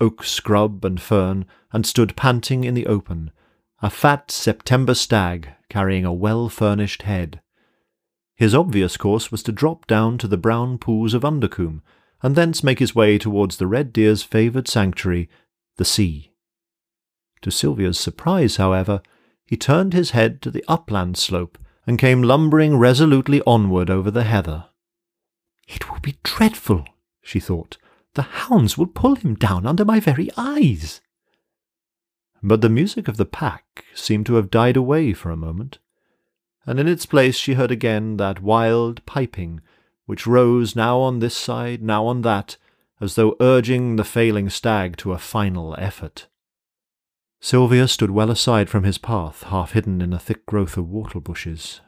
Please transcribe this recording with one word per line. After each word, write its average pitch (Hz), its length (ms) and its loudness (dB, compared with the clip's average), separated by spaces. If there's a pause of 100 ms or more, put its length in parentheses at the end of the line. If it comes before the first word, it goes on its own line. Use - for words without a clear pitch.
oak 113 220 0
scrub 104 600 -2
and 92 160 -4
fern 95 440 0 (280)
and 113 120 -2
stood 110 300 0
panting 127 480 -2
in 123 120 -4
the 120 120 -2
open, 85 460 -4 (500)
a 104 80 -2
fat 143 400 0
September - 640 0
stag 90 560 -2 (180)
carrying 95 360 0
a 87 80 -2
well-furnished 104 880 -2
head. 87 380 -6 (960)
His 110 200 4
obvious 110 420 2
course 107 340 -2
was 113 120 -8
to 113 100 -6
drop 156 340 -2
down 113 320 2
to 117 80 -6
the 98 120 0
brown 117 400 -2
pools 110 340 -2
of 120 120 0
Undercombe, 98 580 -2 (400)
and 139 120 0
thence 165 300 2
make 131 140 2
his 127 160 0
way 107 240 6
towards 101 400 -2
the 92 80 -2
red 120 260 -2
deer's 107 300 4
favoured 117 440 0
sanctuary, 90 600 -2 (480)
the 92 80 -2
sea. 82 480 -2 (1120)
To 95 80 -4
Sylvia's 101 480 -2
surprise, 165 580 0
however, 95 460 0 (440)
he - 100 -4
turned 180 360 0
his 175 180 0
head 117 320 2
to - 80 -6
the - 160 -8
upland 95 500 -2
slope 90 420 -4 (280)
and 117 120 0
came 131 240 4
lumbering 151 540 4
resolutely 135 720 4
onward 95 440 2
over 95 200 0
the 117 140 -2
heather. 90 420 -2 (1000)
"It - 240 -12
will - 100 -10
be - 240 -8
dreadful," 151 640 0 (340)
she - 160 -6
thought. - 380 -6 (380)
"The 139 80 -4
hounds 156 540 0
will 175 100 0
pull 269 280 2
him 131 200 -2
down 98 320 0
under 175 180 0
my 220 160 4
very 156 360 0
eyes." 196 640 0 (1400)
But 107 180 4
the 113 80 4
music 170 400 0
of 107 80 -6
the 113 100 0
pack - 580 -10 (100)
seemed 107 320 -2
to 120 80 0
have 104 160 2
died 120 260 4
away 135 360 2
for 85 180 -8
a 82 60 -6
moment, 82 420 -8 (880)
and 127 120 -2
in 147 80 2
its 170 200 0
place 131 300 4
she - 180 -2
heard 123 180 0
again 110 440 -2
that 98 260 -4
wild 113 640 0
piping, 87 540 -6 (460)
which 104 200 -8
rose 120 500 4
now 120 240 0
on 131 180 -2
this 117 180 -2
side, 120 460 -8
now 107 240 0
on 123 160 -2
that, 107 340 -2 (440)
as 98 160 -4
though 110 240 4
urging 123 560 2
the 104 80 0
failing 107 440 0
stag 98 500 -2
to 95 140 -6
a 87 60 -6
final 90 600 -4
effort. - 500 -10 (1120)
Sylvia 127 480 4
stood 101 220 0
well 107 200 0
aside 110 400 0
from 98 140 0
his 98 140 0
path, 90 460 -6
half 92 280 -4
hidden 98 280 -2
in 90 120 -2
a 90 60 -4
thick - 280 -8
growth 101 300 -2
of 85 120 -6
wattle 104 320 -10
bushes, 82 680 -12